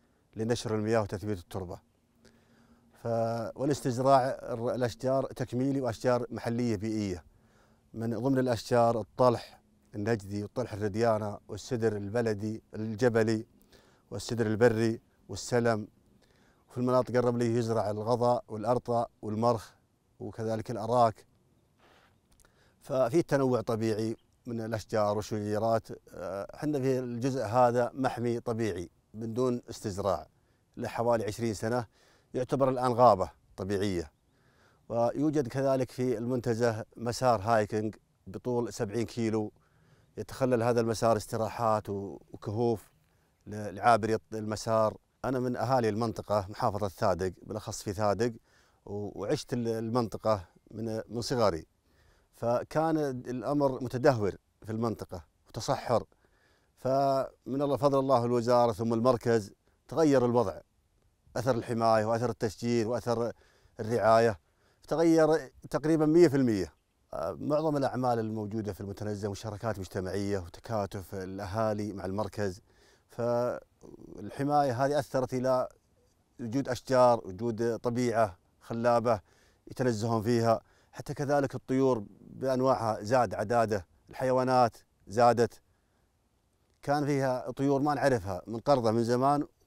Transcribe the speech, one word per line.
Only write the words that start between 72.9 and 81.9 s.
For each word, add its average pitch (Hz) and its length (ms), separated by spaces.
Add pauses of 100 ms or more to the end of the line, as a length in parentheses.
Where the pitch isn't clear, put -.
فالحماية 120 1800
هذه 143 140
أثرت 131 360
إلى 127 340 (720)
وجود 127 280
أشجار، 123 560
وجود 113 540
طبيعة 117 600 (220)
خلابة 117 600 (500)
يتنزهون 117 520
فيها. 113 380 (320)
حتى - 220
كذلك 143 400
الطيور 127 500 (160)